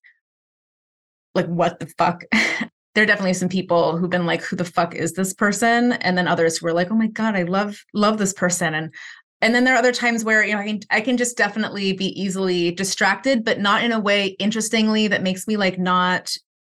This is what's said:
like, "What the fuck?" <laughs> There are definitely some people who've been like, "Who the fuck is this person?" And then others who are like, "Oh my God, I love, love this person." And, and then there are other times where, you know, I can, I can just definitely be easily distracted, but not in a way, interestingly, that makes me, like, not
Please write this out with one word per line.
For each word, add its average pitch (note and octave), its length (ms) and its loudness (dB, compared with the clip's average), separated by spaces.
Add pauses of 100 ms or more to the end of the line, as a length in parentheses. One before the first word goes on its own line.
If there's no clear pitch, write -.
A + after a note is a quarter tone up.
(1400)
like, F3 120 0
"What E3+ 320 0
the D3 80 -10 (100)
fuck?" F3 340 0
<laughs> - 380 -2 (240)
There G#3+ 100 4
are G#3 40 2
definitely G3 260 2
some F3+ 160 -2
people E3+ 480 2
who've F3 120 0
been F3+ 160 0
like, E3 180 0
"Who - 120 -6
the F3 100 -2
fuck E3+ 300 -2
is E3 180 -4
this F#3+ 200 -4
person?" A#3 600 2
And F3+ 240 0
then F3+ 100 0
others E3 300 2
who E3+ 100 -4
are E3 60 0
like, F3+ 180 0
"Oh A3 40 0
my A3 120 2
God, A3 280 -2
I F3+ 80 0
love, G3+ 340 -2 (160)
love G#3 240 2
this G3 160 -2
person." E3 400 0
And, D#3 200 -4 (480)
and A3+ 120 2
then B3 100 4
there B3+ 120 4
are A#3 40 4
other B3 120 4
times A#3 320 -2
where, G#3+ 200 4
you G3+ 100 0
know, G#3 60 -2
I G#3 80 -4
can, G#3+ 120 -4 (100)
I G#3+ 120 2
can B3 160 0
just A#3+ 200 -2
definitely G3+ 560 -2
be F#3 260 -4
easily F3+ 520 0
distracted, G3+ 720 0
but A3+ 160 -2
not G3+ 240 2
in A#3 80 0
a A3+ 80 0
way, G3+ 280 2 (120)
interestingly, G#3+ 680 0
that G3 160 0
makes F#3 240 -2
me, G#3+ 100 -2
like, F#3 220 0
not F3+ 520 0 (300)